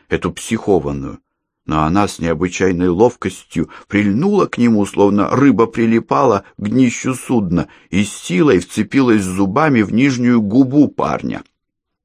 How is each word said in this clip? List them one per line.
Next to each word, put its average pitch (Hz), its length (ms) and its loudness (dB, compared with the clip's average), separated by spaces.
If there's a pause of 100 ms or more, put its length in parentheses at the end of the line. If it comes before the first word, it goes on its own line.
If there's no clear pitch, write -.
эту 85 220 -4
психованную, 71 880 -4 (460)
но 78 180 -2
она 95 240 2
с - 120 -12
необычайной 90 680 -2
ловкостью 90 800 -2 (180)
прильнула 113 580 0
к - 120 -8
нему, 113 280 2
словно 101 440 2
рыба 120 360 2
прилипала 113 800 0 (140)
к 104 120 -6
днищу 127 460 0
судна, 90 520 -2 (220)
и 95 140 0
с 98 100 -8
силой 156 460 2
вцепилась 110 640 0
зубами 101 580 0
в 98 100 -2
нижнюю 123 500 2
губу 127 460 2
парня. 67 560 -6 (600)